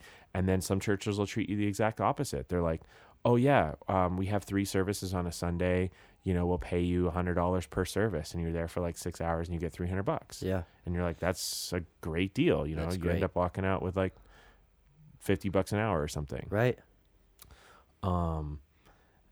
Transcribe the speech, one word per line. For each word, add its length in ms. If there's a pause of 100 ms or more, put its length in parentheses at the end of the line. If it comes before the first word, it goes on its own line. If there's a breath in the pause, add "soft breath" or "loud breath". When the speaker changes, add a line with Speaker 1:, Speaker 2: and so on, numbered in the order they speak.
(340 loud breath)
Speaker 1:
And 140
then 140
some 180
churches 380
will 100
treat 220
you 80
the 100
exact 340
opposite. 480
They're 120
like, 200 (420 loud breath)
"Oh, 120
yeah, 380 (140)
um, 300
we 100
have 160
three 220
services 480
on 140
a 40
Sunday. 600 (320 loud breath)
You 100
know, 140
we'll 100
pay 240
you 260
a 40
hundred 240
dollars 320
per 180
service." 480
And 80
you're 100
there 160
for, 140
like, 160
six 240
hours 260
and 60
you 60
get 120
three 160
hundred 160
bucks. 380
Speaker 2:
Yeah. 220 (220 soft breath)
Speaker 1:
And 100
you're 80
like, 160
"That's 540
a 100 (180)
great 320
deal." 320
You 100
know, 80
Speaker 2:
That's 120
Speaker 1:
you 80
end 160
Speaker 2:
great. 40
Speaker 1:
up 120
walking 300
out 180
with, 120
like, 200 (1040 loud breath)
fifty 300
bucks 220
an 80
hour 220
or 60
something. 420
Speaker 2:
Right. 300 (1200 loud breath)
Speaker 1:
Um, 560 (720 soft breath)